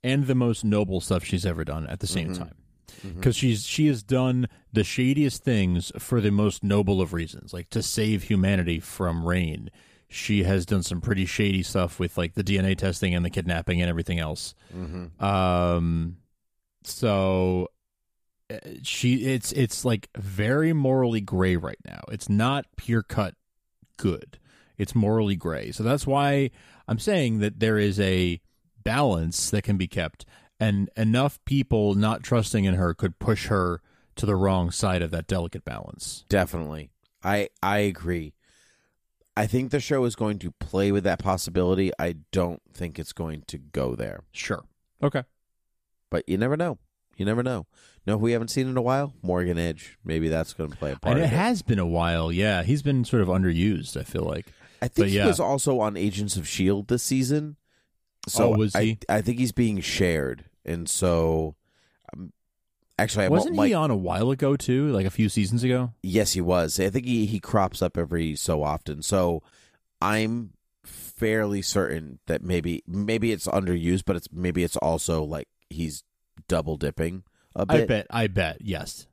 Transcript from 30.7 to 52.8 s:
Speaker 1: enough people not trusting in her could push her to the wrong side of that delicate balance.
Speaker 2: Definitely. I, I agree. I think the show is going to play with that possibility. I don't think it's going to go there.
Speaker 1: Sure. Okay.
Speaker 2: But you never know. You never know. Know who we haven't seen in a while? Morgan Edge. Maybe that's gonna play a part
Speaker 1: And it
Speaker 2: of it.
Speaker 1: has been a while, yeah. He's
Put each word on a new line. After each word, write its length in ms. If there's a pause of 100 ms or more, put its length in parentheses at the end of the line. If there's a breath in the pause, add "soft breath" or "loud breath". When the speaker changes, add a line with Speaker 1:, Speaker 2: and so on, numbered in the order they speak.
Speaker 1:
enough 480
people 500
not 280
trusting 420
in 100
her 200
could 240
push 280
her 340 (360 soft breath)
to 100
the 100
wrong 340
side 320
of 80
that 160
delicate 380
balance. 640
Speaker 2:
Definitely. 600 (320)
I, 280 (120)
I 160
agree. 560 (1000 soft breath)
I 100
think 240
the 100
show 240
is 120
going 240
to 100
play 420
with 120
that 140
possibility. 800
I 180 (160)
don't 280 (120)
think 260
it's 140
going 360
to 100
go 360
there. 380
Speaker 1:
Sure. 320 (380)
Okay. 200 (880)
Speaker 2:
But 180
you 80
never 200
know. 220 (380)
You 80
never 180
know. 240 (400 soft breath)
Know 120
who 60
we 80
haven't 160
seen 180
in 100
a 60
while? 400
Morgan 360
Edge. 460
Maybe 240
that's 240
gonna 220
play 180
a 60
part 140
Speaker 1:
And 100
it 40
Speaker 2:
of 60
it. 40
Speaker 1:
has 260
been 160
a 80
while, 460
yeah. 300
He's 200